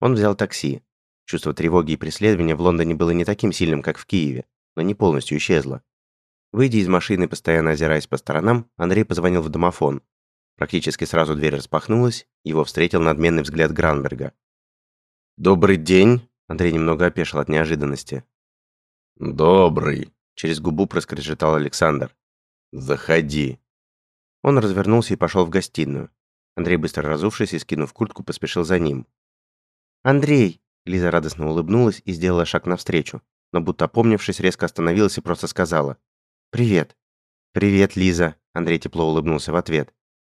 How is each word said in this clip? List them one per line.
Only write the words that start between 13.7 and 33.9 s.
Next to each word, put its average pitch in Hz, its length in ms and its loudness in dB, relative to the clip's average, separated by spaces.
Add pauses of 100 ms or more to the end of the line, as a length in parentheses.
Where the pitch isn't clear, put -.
Гранберга. 69 600 -2 (1040)
«Добрый 92 400 6
день!» 92 520 4 (180)
Андрей 85 260 0
немного 80 340 2
опешил 80 340 -2
от 69 80 -4
неожиданности. 73 760 -2 (920)
«Добрый!» 76 960 2 (220)
через 80 260 -6
губу 82 260 -2
проскрежетал 78 680 -2
Александр. 71 640 -2 (560)
«Заходи!» 71 880 -2 (800)
Он 139 160 2
развернулся 104 560 2
и - 20 -2
пошёл 87 300 2
в 82 40 -6
гостиную. 71 600 -4 (440)
Андрей, 87 220 0
быстро 76 320 -4
разувшись 90 460 -2
и 80 40 -4
скинув 76 340 -6
куртку, - 300 -6
поспешил - 420 -4
за 90 140 2
ним. 71 280 -4 (960)
«Андрей!» 139 580 2 (240)
Лиза 87 260 0
радостно 78 380 -2
улыбнулась 95 560 0
и 98 80 -6
сделала 85 320 0
шаг - 220 -4
навстречу, 87 560 -4 (300)
но, 87 80 0
будто 87 240 -2
опомнившись, 110 560 0